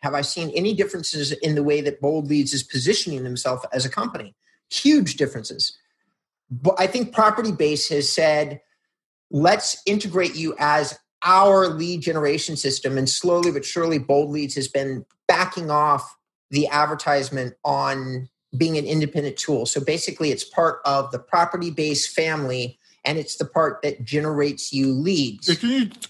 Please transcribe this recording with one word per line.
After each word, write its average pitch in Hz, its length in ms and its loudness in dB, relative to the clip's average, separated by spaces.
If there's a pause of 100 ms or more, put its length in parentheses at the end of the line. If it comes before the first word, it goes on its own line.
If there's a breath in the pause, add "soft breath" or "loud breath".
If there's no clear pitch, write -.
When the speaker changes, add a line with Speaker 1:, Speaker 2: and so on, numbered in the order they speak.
Speaker 1:
Have 143 140 -4
I 143 60 0
seen 156 300 -6
any 196 240 0
differences 156 580 -4
in 151 240 0
the 147 80 2
way 147 160 2
that 143 200 -4
Bold 147 280 0
Leads 143 260 2
is 131 80 -2
positioning 139 600 -2
themselves 123 480 -4
as 127 120 -2
a 131 60 -2
company? 131 460 -8 (340)
Huge 269 460 4
differences. - 600 -4 (720)
But 135 300 0
I 185 80 4
think 240 260 -4
Property 220 380 2
Base 151 380 0
has 143 200 0
said, 151 520 0 (720)
"Let's 175 540 2
integrate 185 500 0
you 160 240 -4
as 147 400 0 (240)
our 190 420 8
lead 165 340 -4
generation 151 560 0
system." 135 400 -2
And 135 140 2
slowly 175 400 2
but 143 140 -4
surely, 165 340 0
Bold 139 320 2
Leads 147 240 -4
has 135 140 -4
been 135 360 -4 (220)
backing 175 420 2
off 147 480 2 (360)
the 147 160 2
advertisement 143 840 0 (100)
on 135 640 -2 (280)
being 160 220 2
an 135 80 -2
independent 147 500 -2
tool. 120 300 -2
So 143 140 -2
basically, 156 500 -2
it's 135 140 -4
part 165 400 0
of 139 260 0
the 127 80 -8
Property 170 540 0
Base 151 340 -2
family, 135 720 -2 (260 soft breath)
and 151 140 -2
it's - 180 -8
the 160 80 -4
part - 380 0
that 143 220 -4
generates 147 680 -2
you 135 200 2
leads. 139 560 0
Speaker 2:
Yeah, 170 60 2
can 233 160 -2
you, 254 200 0 (180)